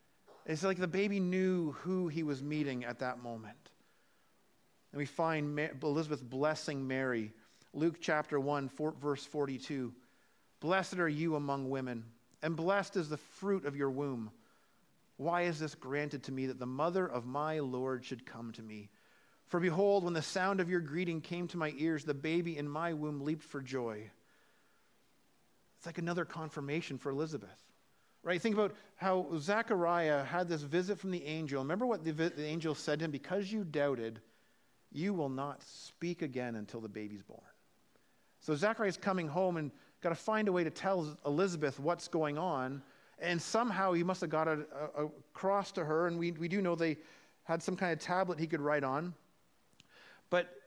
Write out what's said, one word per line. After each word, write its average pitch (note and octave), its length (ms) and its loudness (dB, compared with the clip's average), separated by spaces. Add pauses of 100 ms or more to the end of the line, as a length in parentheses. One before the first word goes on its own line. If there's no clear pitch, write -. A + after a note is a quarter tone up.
(440)
It's D#3 200 -2
like F#3+ 140 2
the F3+ 100 2
baby G3 320 2
knew F3+ 520 4
who F#3 360 0
he D#3 140 -2
was C#3+ 200 0
meeting C#3+ 420 0
at A#2+ 160 -6
that B2 220 -4
moment. A2 480 -10 (1200)
And C#3+ 60 -6
we C#3+ 80 -2
find D3+ 480 0
Ma-, D3+ 140 0 (140)
Elizabeth D3+ 400 0
blessing C#3 640 -2
Mary. B2+ 460 -2 (400)
Luke D#3 280 0
chapter D3+ 400 0
one, C#3 280 0
four, D3+ 320 -2
verse C#3+ 240 -2
forty-two. C3+ 680 -4 (640)
"Blessed F#3 400 0
are E3+ 100 4
you D#3 280 2
among C#3 340 -2
women, B2+ 340 -2 (380)
and D#3+ 140 0
blessed G3 400 2
is D#3+ 120 0
the D3 80 -2
fruit F#3+ 480 -2
of C#3+ 120 -2
your C#3 140 2
womb. C3 400 -2 (840)
Why E3+ 260 2
is E3+ 180 0
this D#3 140 -4
granted C#3+ 500 -4
to C3+ 80 -6
me C3 140 0
that C3 120 -4
the B2+ 80 -4
mother E3 400 2
of B2 200 -4
my D3+ 340 0
Lord B2+ 440 -2
should A#2+ 220 -8
come A#2 260 -10
to A#2 100 -14
me? G#2+ 260 -12 (640)
For F3 100 2
behold, F#3 440 6
when F3 100 2
the D#3+ 80 0
sound F#3+ 380 2
of E3+ 100 0
your F3 100 4
greeting E3 400 -2
came F3 280 -4
to F3 100 -6
my D3+ 180 0
ears, D3+ 280 0
the D3+ 100 0
baby D#3+ 420 0
in D3 120 -4
my E3 260 -2
womb D3+ 260 -2
leaped D#3 240 -2
for - 160 -8
joy." A#2 480 -4 (1700)
It's - 100 -16
like E3+ 120 -6
another E3+ 260 0
confirmation D3+ 720 -4
for C#3+ 120 -4
Elizabeth, C#3 480 -4 (640)
right? F3 180 0
Think A3 140 2
about G#3 200 4 (200)
how F#3 340 2 (100)
Zechariah E3+ 880 4
had F3 240 0
this E3 140 0
visit F3+ 360 0
from F#3+ 120 -4
the F3 140 -2
angel. D3 380 -2
Remember E3+ 220 0
what G#3 200 0
the D#3+ 80 0
vi-, D#3+ 160 2
the D3+ 160 -4
angel D#3 300 0
said D3 260 0
to D#3+ 40 0
him? D#3+ 60 -2
"Because F#3+ 420 -2
you G#3+ 120 -2
doubted, C3+ 560 0 (720)
you F3+ 200 0
will D#3+ 160 0
not C#3 340 -4
speak - 600 -6
again B2 320 -2
until A2 260 -8
the A2 80 -8
baby's G#2 340 -8
born." - 180 -20 (1000)
So D#3+ 140 0
Zechariah's G3+ 420 2
coming F#3 320 0
home F3 280 2
and D3+ 160 -2 (280)
gotta E3+ 140 0
find G#3+ 340 2
a F#3+ 40 4
way F3+ 120 4
to D#3+ 60 2
tell E3+ 560 0
Elizabeth D3+ 520 2
what's D3+ 300 0
going D3+ 300 2
on. C#3 440 -2 (360)
And E3+ 240 0
somehow G3 500 4
he F3 100 4
must F#3 200 0
have E3+ 80 -2
got D#3 180 4
a, D3+ 160 0 (320)
a, D3+ 80 0 (300)
across G3 380 2
to F3 120 -2
her. D#3 220 4
And E3+ 120 0
we, E3+ 120 2
we E3 180 -4
do G3 140 2
know F3 120 4
they E3 220 2 (480)
had E3 180 0
some F#3 140 -2
kind F3+ 160 2
of D#3 60 0
tablet F3+ 400 0
he D#3+ 80 0
could D#3 160 0
write D3 200 4
on. C#3+ 300 0 (1200)
But F3 180 4 (180)